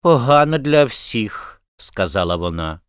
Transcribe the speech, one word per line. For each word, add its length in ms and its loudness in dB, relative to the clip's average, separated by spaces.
"Погано 560 4
для 260 4
всіх", 800 -8
сказала 600 -4
вона. 520 -6